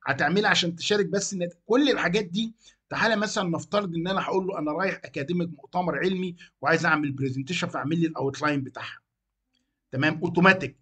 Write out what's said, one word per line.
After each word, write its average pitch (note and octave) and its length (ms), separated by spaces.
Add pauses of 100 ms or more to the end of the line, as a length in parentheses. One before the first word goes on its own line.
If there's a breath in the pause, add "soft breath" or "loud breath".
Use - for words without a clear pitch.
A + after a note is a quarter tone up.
هتعملها D#3 440
عشان F3 260
تشارك G#3 300
بس G3 280
النت-، F3 200 (120)
كل C4 240
الحاجات F#3+ 360
دي. G#3+ 280 (360 soft breath)
تعالى G#3+ 260
مثلًا G#3 340
نفترض E3+ 460
ان E3+ 120
انا F#3 140
هقول F#3 260
له F3+ 120
انا D3+ 120
رايح F3 340
اكاديميك E3+ 520
مؤتمر F3 420
علمي F3+ 360 (260 loud breath)
وعايز D#3+ 240
اعمل D3+ 260
برزنتيشن، C3 560
فاعمل C#3+ 320
لي E3 80
الاوتلاين C#3+ 560
بتاعها. - 360 (920)
تمام؟ D3+ 320
اوتوماتيك. F3 580